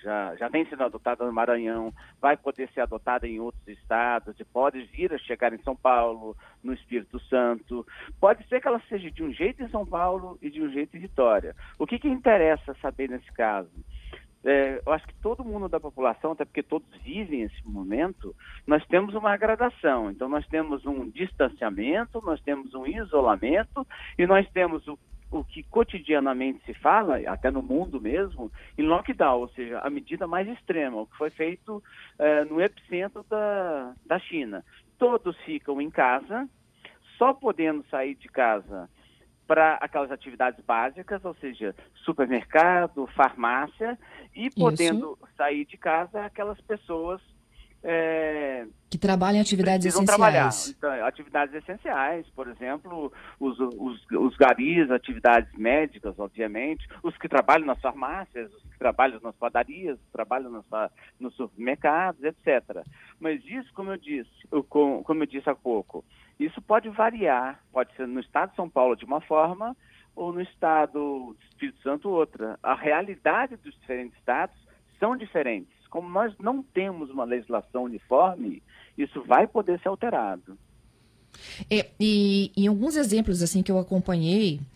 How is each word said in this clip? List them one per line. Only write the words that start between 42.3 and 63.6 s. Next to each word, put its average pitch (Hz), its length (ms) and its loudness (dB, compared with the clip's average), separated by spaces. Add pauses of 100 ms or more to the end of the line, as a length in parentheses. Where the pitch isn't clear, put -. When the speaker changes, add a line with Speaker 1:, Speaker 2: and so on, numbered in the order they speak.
Speaker 1:
farmácia, 139 840 0 (360)
e 220 120 -6
Speaker 2:
Isso. 277 100 -8
Speaker 1:
podendo 170 640 2 (180)
sair 147 300 -2
de - 100 -20
casa 175 480 -2
aquelas 208 380 -8
pessoas, 170 580 -6 (640)
é, 156 800 -2 (220)
Speaker 2:
Que - 80 -6
trabalham 190 400 4
em 208 60 6
atividades 190 420 2
Speaker 1:
precisam 180 220 4
trabalhar. 202 420 8
Speaker 2:
essenciais. 113 300 -4
Speaker 1:
Então, 131 280 -2
atividades 143 480 -2
essenciais, 165 760 -4
por 131 180 -12
exemplo, 139 640 -8 (260)
os, 131 220 -2
os, 123 500 -6
os 113 280 0
garis, 139 520 6
atividades 117 640 4
médicas, 117 640 -2
obviamente, 110 720 -6 (140)
os 339 160 -6
que 165 100 -10
trabalham 147 380 4
nas 127 160 -2
farmácias, 131 680 -6
os - 120 -20
que - 160 -20
trabalham 123 420 2
nas 113 160 -12
padarias, 127 640 -2 (120)
trabalham 123 400 -4
nas 110 160 -14
fa-, 110 240 -4 (300)
nos 123 160 -10
supermercados, 147 880 -2
et 156 180 -4
cetera. 113 400 0 (380)
Mas 160 240 -4
isso, 262 300 -12